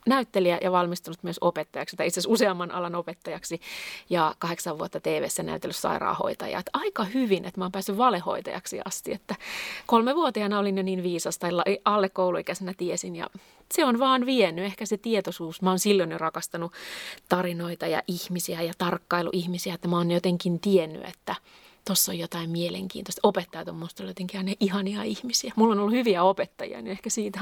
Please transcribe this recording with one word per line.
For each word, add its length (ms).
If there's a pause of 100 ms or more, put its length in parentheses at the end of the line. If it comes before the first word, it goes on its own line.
näyttelijä 560
ja 100
valmistunut 500
myös 180
opettajaksi, 560
tai 100
itse 140
asiassa 120
useamman 380
alan 240
opettajaksi, 640 (500)
ja 280
kahdeksan 400
vuotta 220
T 60
V:ssä 360
näytellyt 340
sairaanhoitajaa. 840
Et 120
aika 320
hyvin, 400
että 160
mä 40
oon 80
päässyt 260
valehoitajaksi 840
asti, 280
että 220 (520)
kolmevuotiaana 720
olin 180
jo 60
niin 200
viisas, 360
tai 140
la-, 120 (200)
alle 240
kouluikäisenä 680
tiesin, 400
ja 100 (460)
se 120
on 140
vaan 280
vienyt, 380
ehkä 220
se 100
tietoisuus. 640
Mä 80
oon 80
silloin 320
jo 80
rakastanut 540 (560)
tarinoita 580
ja 200
ihmisiä 560
ja 160
tarkkailuihmisiä, 960
että 140
mä 80
oon 140
jotenkin 500
tiennyt, 480
että 260 (540)
tossa 240
on 60
jotain 320
mielenkiintoista. 720
Opettajat 460
on 60
musta 280
ollut 80
jotenkin 300
aina 200
ihania 420
ihmisiä. 540
Mulla 180
on 60
ollut 140
hyviä 280
opettajia, 600
niin 100
ehkä 180
siitä 320